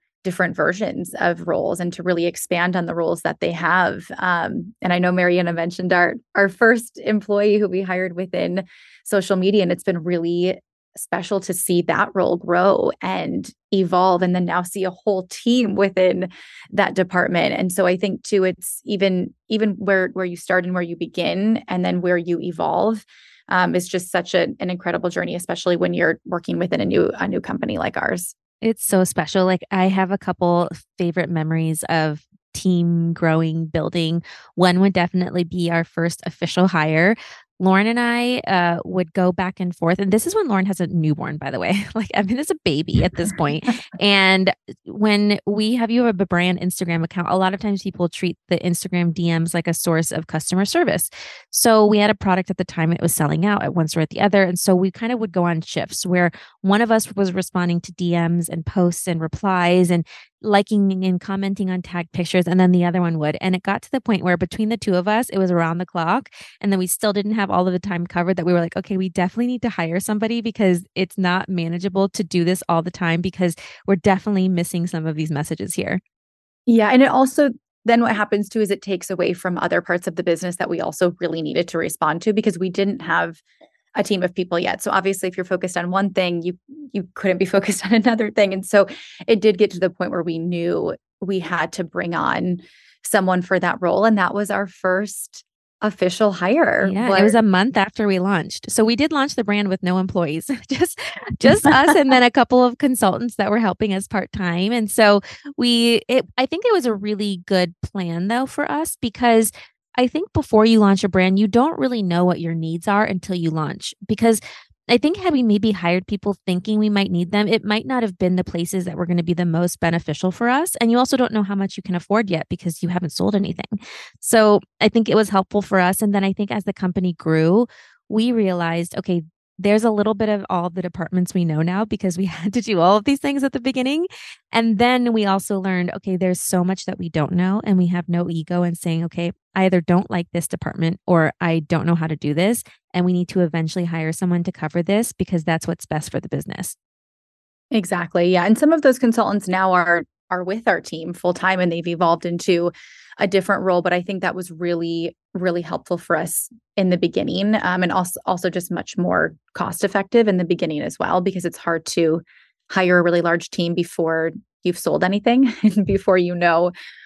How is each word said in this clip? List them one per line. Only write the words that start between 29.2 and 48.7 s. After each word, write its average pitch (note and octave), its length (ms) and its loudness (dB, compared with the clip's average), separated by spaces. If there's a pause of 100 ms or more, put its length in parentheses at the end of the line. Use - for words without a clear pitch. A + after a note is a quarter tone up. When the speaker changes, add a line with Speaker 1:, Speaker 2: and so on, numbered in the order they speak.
Speaker 2:
Like, F#3 260 0
I F#3 160 2
have F#3+ 240 0
a G3 80 -2
couple F3 500 0 (280)
favorite F3 340 -2
memories D#3+ 580 -2
of D#3 380 -2 (280)
team E3+ 580 0
growing, E3 540 0
building. E3 560 -2 (340)
One F3+ 240 6
would G3 120 6
definitely F3+ 520 0
be E3+ 260 -2
our E3 140 2
first - 420 -4
official F3+ 400 0
hire. E3 480 2 (460)
Lauren F#3+ 280 4
and A#3 100 0
I, A#3+ 480 0
uh, F3 380 2
would F3+ 280 -4
go F3+ 200 2
back F#3 260 -6
and F3+ 160 -4
forth. E3+ 240 0
And G3 140 0
this A3+ 160 2
is F#4 60 -4
when G#4 120 0
Lauren G3 200 0
has G3 140 -2
a F3 60 -2
newborn, D3+ 520 -2
by C#3 120 -8
the - 80 -6
way. F#3+ 320 -2
<laughs> - 40 -20
Like, A3 200 -6
I G#3 80 2
mean, G#3 160 -2
it's D4+ 120 -6
a D#4+ 140 -2
baby D#3 380 0
at F3+ 140 -2
this F3+ 160 -4
point. D3+ 320 -4 (180)
Speaker 1:
<laughs> - 180 -12
Speaker 2:
And F#3+ 540 4 (300)
when G#3 600 0
we G#3+ 300 0
have, A#3 160 -2
you A#3+ 140 2
have G#3+ 160 0
a G3 60 0
brand F3+ 340 0
Instagram F3 420 -2
account, E3+ 260 -4
a - 80 0
lot F#3 160 2
of G3 60 -6
times G3+ 240 -4
people F3+ 260 -2
treat - 380 -4
the F3 120 0
Instagram F3 540 -2